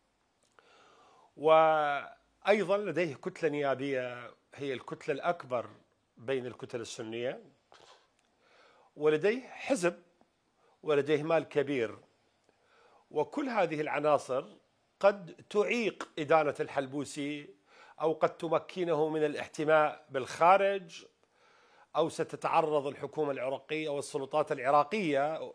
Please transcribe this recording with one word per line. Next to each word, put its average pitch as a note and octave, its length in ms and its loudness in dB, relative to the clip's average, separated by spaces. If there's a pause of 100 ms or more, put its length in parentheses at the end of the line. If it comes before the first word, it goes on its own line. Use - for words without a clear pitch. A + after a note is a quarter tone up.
(1400)
وأيضًا D#3+ 1400 4
لديه E3+ 380 -2
كتلة D#3 340 -4
نيابية C3 840 -4 (220)
هي C#3 180 -8
الكتلة C#3+ 420 -8
الأكبر B2+ 540 -4 (480)
بين B2 280 -4
الكتل A#2+ 360 -10
السنية، A#2+ 640 -8 (1500)
ولديه D#3 520 2
حزب، F3+ 560 -2 (800)
ولديه D3 400 2
مال D#3+ 200 2
كبير، C3 540 -2 (1120)
وكل D3+ 380 -4
هذه E3 320 0
العناصر C#3 640 0 (540)
قد G3 500 0
تعيق G#3 600 0 (100)
إدانة D3+ 400 4
الحلبوسي C#3+ 920 -6 (520)
أو D#3+ 120 0
قد E3 240 0
تمكنه D#3+ 720 -2
من D#3 160 0
الاحتماء D3+ 840 2
بالخارج، F3 960 2 (880)
أو D#3 140 2
ستتعرض D3+ 800 0
الحكومة C#3+ 440 -4
العراقية C3+ 580 -6
والسلطات C#3+ 640 -2
العراقية D3 1040 2